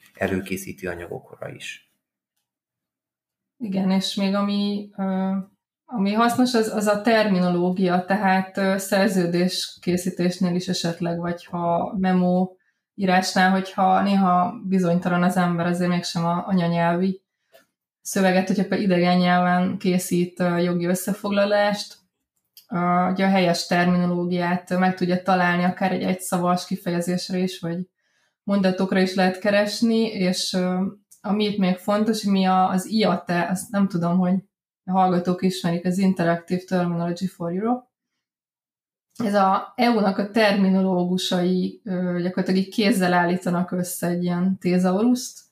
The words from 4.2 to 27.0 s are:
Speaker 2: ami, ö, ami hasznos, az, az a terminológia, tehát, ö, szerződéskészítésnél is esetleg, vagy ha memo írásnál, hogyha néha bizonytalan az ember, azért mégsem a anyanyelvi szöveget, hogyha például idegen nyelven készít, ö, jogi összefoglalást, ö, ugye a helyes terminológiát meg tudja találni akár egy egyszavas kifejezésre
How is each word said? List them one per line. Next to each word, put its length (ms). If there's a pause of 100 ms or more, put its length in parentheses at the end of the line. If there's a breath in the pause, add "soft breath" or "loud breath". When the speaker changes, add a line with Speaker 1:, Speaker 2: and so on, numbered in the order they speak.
Speaker 2:
ami, 640
ö, 340 (540)
ami 280
hasznos, 400
az, 140
az 200
a 140
terminológia, 1040
tehát, 520
ö, 200
szerződéskészítésnél 1800
is 120
esetleg, 520
vagy 260
ha 520
memo 540 (440 soft breath)
írásnál, 560
hogyha 500
néha 600
bizonytalan 600
az 140
ember, 280
azért 240
mégsem 360
a 220
anyanyelvi 760 (800 soft breath)
szöveget, 460
hogyha 160
például 180
idegen 360
nyelven 600
készít, 600
ö, 180
jogi 280
összefoglalást, 1120 (720)
ö, 420
ugye 140
a 40
helyes 360
terminológiát 1120
meg 180
tudja 280
találni 400
akár 280
egy 120
egyszavas 640
kifejezésre 720